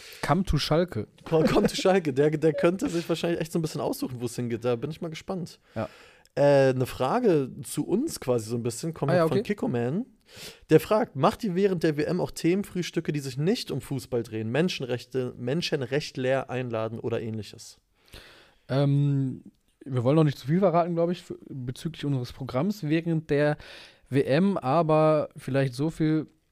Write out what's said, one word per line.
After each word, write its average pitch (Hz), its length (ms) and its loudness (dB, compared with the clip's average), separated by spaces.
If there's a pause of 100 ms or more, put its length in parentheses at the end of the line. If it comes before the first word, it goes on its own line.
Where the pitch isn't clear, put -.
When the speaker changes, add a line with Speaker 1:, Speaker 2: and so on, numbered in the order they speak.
(240)
Speaker 1:
Come 175 200 2
to - 140 2
Schalke. 156 500 0 (160)
Speaker 2:
Ko-, 160 180 2
come - 240 4
to - 80 0
Schalke. 185 380 2
Der, 143 180 4
der 156 220 2
könnte 180 360 2
sich 170 200 -4
wahrscheinlich 170 320 -2
echt 160 100 -6
so - 80 -2
ein 165 40 0
bisschen 151 180 -4
aussuchen, 131 400 -4
wo's 117 160 -6
hingeht. 120 280 -4
Da 123 120 2
bin 117 140 -6
ich 160 100 -12
mal 175 80 -8
gespannt. 160 500 -10 (160)
Speaker 1:
Ja. 113 140 -6 (480)
Speaker 2:
Äh, 139 340 6
eine 127 160 0
Frage 156 640 2 (140)
zu - 240 -4
uns 240 320 -2
quasi 120 280 0
so 117 80 -4
ein 120 60 -4
bisschen, 139 320 -6
kommt 143 160 -2
Speaker 1:
Ah, 175 60 4
ja, 175 120 4
Speaker 2:
von 160 100 0
Speaker 1:
okay. 208 40 -2 (120)
Speaker 2:
Kikoman. 135 520 -2 (640)
Der 156 80 10
fragt, 208 380 0
"Macht 139 260 2
ihr 185 140 -2
während 185 260 2
der 156 140 2
W 147 80 -2
M 180 160 -2
auch 147 100 -2
Themenfrühstücke, 175 840 -2
die 147 80 -2
sich 131 180 -8
nicht 180 340 -2
um 135 80 -4
Fußball 123 420 -4
drehen? 110 280 -6
Menschenrechte, 127 880 -2
Menschenrechtler 135 1120 -2
einladen 113 500 -4
oder 117 220 -4
ähnliches?" 110 560 -10 (920)
Speaker 1:
Ähm, 139 720 2 (440)
wir 127 180 -2
wollen 135 120 6
noch 160 80 6
nicht 143 120 2
zu - 120 -14
viel 160 100 4
verraten, 175 360 4
glaub 170 160 0
ich, 180 100 -4
f-, - 120 -12 (160)
bezüglich 127 560 -8
unseres 135 300 -2
Programms 139 480 -2
während 160 480 0
der 147 260 2 (540)
W 131 120 2
M, 175 360 2
aber 156 800 2
vielleicht 135 340 0
so 139 160 -2
viel, 156 380 0 (260)